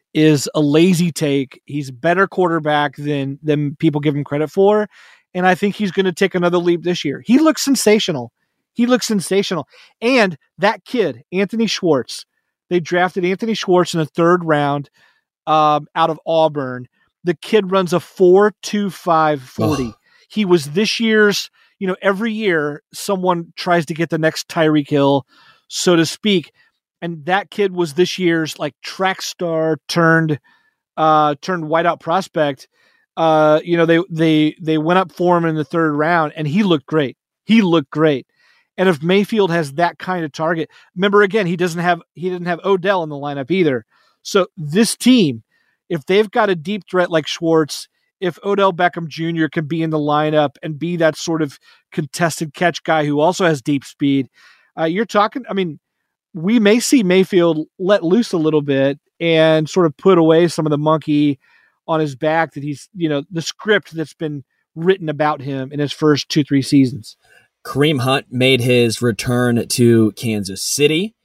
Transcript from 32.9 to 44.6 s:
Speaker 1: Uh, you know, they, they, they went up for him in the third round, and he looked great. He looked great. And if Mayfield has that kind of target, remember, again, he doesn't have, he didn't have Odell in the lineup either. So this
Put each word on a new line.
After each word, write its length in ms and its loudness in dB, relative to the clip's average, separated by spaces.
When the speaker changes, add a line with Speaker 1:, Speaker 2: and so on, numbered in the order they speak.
Speaker 1:
Uh, 460 4
you 140 -2
know, 80 4
they, 140 4
they, 520 2
they 160 0
went 220 0
up 120 -2
for 260 2
him 80 0
in 100 -2
the 100 -4
third 280 0
round, 420 0
and 120 -6
he 160 0
looked 220 0
great. 320 -2
He 160 4
looked 300 0
great. 340 0
And 120 2
if 140 -2
Mayfield 480 0
has 220 -2
that 260 -2
kind 260 -6
of 60 -10
target, 380 -4
remember, 260 2
again, 240 0
he 120 -2
doesn't 240 -4
have, 200 0
he 140 -8
didn't 180 -8
have 160 -4
Odell 400 0
in 60 -8
the 80 -10
lineup 340 -8
either. 340 0
So 240 0
this 380 0